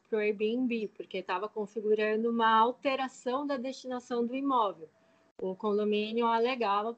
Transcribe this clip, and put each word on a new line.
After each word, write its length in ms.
pro 80
Airbnb, 760
porque 280
tava 260
configurando 800
uma 300
alteração 880
da 100
destinação 720
do 80
imóvel. 560
O 140
condomínio 720
alegava 720